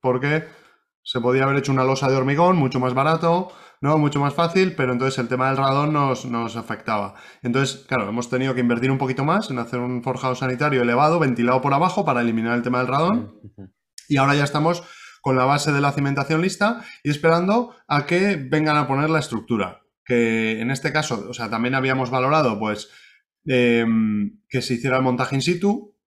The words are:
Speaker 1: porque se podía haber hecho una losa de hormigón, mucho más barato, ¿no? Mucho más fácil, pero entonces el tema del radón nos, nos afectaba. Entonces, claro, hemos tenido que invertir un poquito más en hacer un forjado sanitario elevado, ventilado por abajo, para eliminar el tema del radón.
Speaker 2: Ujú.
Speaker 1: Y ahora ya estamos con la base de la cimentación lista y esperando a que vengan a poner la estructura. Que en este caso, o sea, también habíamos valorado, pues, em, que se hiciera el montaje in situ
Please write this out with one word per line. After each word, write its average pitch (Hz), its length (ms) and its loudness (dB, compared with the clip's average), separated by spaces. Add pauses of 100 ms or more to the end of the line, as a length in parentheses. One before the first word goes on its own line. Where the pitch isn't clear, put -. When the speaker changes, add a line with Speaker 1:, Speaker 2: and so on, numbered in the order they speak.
Speaker 1:
porque 143 420 0 (560)
se - 200 -6
podía 127 240 2
haber 139 100 2
hecho 139 160 0
una 131 140 2
losa 135 240 0
de 135 80 2
hormigón, 151 400 2
mucho 131 220 0
más 127 140 0
barato, 165 580 2 (300)
¿no? 147 160 2
Mucho 147 220 2
más 143 140 0
fácil, 180 420 2
pero 127 160 0
entonces 127 260 0
el 120 120 -4
tema 127 180 0
del 135 100 0
radón 139 360 2
nos, 135 320 0
nos 117 320 -6
afectaba. 107 580 -6 (260)
Entonces, 131 460 -2
claro, 110 220 -2
hemos 120 200 -6
tenido 131 240 -2
que 123 60 -2
invertir 120 320 2
un 135 60 2
poquito 131 260 -2
más 185 260 0
en 127 100 -6
hacer 120 200 -6
un 123 240 -6
forjado 127 320 -2
sanitario 131 460 0
elevado, 139 380 2
ventilado 123 420 2
por 139 120 0
abajo, 175 320 0
para 123 160 0
eliminar 117 340 0
el 120 80 -2
tema 123 160 -2
del 127 80 0
radón. 165 560 -2
Speaker 2:
Ujú. 98 300 -20 (360)
Speaker 1:
Y 143 80 2
ahora 139 180 4
ya 143 80 2
estamos 156 400 0 (380)
con 131 160 0
la 127 80 4
base 143 260 2
de 143 80 2
la 143 140 2
cimentación 143 480 0
lista 202 420 0 (180)
y 143 80 -2
esperando 175 640 2 (140)
a 143 180 0
que 190 300 2
vengan 151 400 0
a 147 120 2
poner 139 220 0
la 160 100 2
estructura. 107 640 -4 (220)
Que 113 540 0
en 117 100 -4
este 135 220 -4
caso, 123 380 -4
o 123 40 -10
sea, 117 160 -8
también 120 260 -2
habíamos 131 340 0
valorado, 127 500 2
pues, 104 300 -4 (560)
em, 113 1040 2
que 127 120 -2
se 127 120 -4
hiciera 127 240 0
el 131 60 2
montaje 127 320 0
in 135 60 0
situ 190 540 -2 (120)